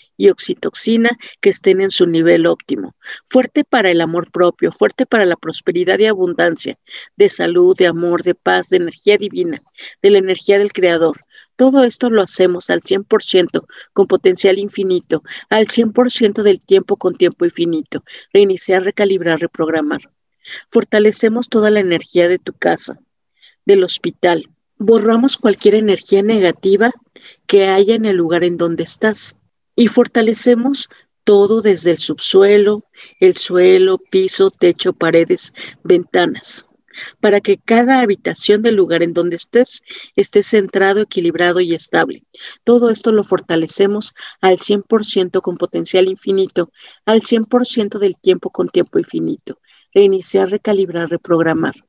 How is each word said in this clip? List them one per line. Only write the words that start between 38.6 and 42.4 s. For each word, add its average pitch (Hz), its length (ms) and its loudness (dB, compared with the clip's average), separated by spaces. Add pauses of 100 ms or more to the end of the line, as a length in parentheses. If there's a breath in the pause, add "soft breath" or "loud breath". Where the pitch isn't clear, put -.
del 226 140 0
lugar 170 260 0
en 170 120 -2
donde 170 240 -4
estés - 440 -2 (340 loud breath)
esté 202 280 0
centrado, 196 580 0
equilibrado 175 580 -2
y 170 140 -2
estable. - 500 -4 (400 loud breath)